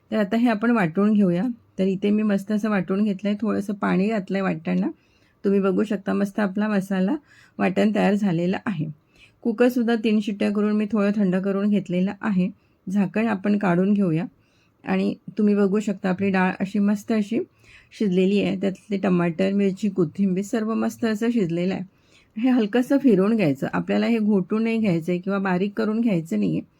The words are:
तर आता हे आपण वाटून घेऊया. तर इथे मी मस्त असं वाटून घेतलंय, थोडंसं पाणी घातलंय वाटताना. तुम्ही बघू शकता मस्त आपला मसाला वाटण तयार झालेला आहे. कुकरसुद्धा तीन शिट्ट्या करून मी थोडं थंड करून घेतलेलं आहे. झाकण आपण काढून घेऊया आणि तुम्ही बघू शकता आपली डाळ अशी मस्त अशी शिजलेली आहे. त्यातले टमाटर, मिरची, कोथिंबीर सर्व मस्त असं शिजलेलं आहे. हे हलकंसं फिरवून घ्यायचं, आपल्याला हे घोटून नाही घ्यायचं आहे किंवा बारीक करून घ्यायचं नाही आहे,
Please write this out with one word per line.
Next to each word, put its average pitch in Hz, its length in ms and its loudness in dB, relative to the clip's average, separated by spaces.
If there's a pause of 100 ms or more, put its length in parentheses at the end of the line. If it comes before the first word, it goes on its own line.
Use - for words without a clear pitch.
(100)
तर 220 60 -2
आता 214 200 0
हे 240 120 2
आपण 226 220 0
वाटून 202 420 2
घेऊया. 190 340 2 (320)
तर 190 80 2
इथे 196 240 0
मी 214 120 2
मस्त 202 300 -2
असं 214 180 -2
वाटून 190 340 0
घेतलंय, 202 360 -2
थोडंसं 202 340 -2
पाणी 190 340 0
घातलंय 196 320 -2
वाटताना. 180 480 -2 (560)
तुम्ही 196 160 2
बघू 190 240 0
शकता 196 280 -4
मस्त 202 280 -2
आपला 208 280 -2
मसाला 190 460 0 (440)
वाटण 202 360 0
तयार 190 200 2
झालेला 185 520 0
आहे. 156 200 -4 (580)
कुकरसुद्धा 240 500 2 (100)
तीन 214 160 2
शिट्ट्या 208 320 -2
करून 208 240 0
मी 214 160 0
थोडं 208 240 2
थंड 190 200 2
करून 196 320 0
घेतलेलं 185 520 0
आहे. 190 280 0 (380)
झाकण 196 400 0
आपण 208 320 0
काढून 190 340 2
घेऊया 180 320 2 (600)
आणि 190 300 -2 (240)
तुम्ही 208 160 4
बघू 202 260 2
शकता 196 280 -4
आपली 196 220 0
डाळ 185 300 2
अशी 196 180 -2
मस्त 208 340 0
अशी 220 260 0 (600)
शिजलेली 190 440 2
आहे. 185 180 -2
त्यातले 196 360 -4
टमाटर, 180 560 0
मिरची, 202 360 0
कोथिंबीर 185 560 0
सर्व 220 300 -4
मस्त 226 300 -4
असं 220 260 0
शिजलेलं 180 440 0
आहे. 180 100 -8 (520)
हे 233 140 2
हलकंसं 247 480 2
फिरवून 220 380 4
घ्यायचं, 165 360 0
आपल्याला 196 340 0
हे 233 120 0
घोटून 208 440 0
नाही 226 160 0
घ्यायचं 180 340 0
आहे 180 80 0
किंवा 190 180 -2
बारीक 196 400 -2
करून 220 220 -2
घ्यायचं 208 380 0
नाही 190 140 0
आहे, 160 140 -4 (140)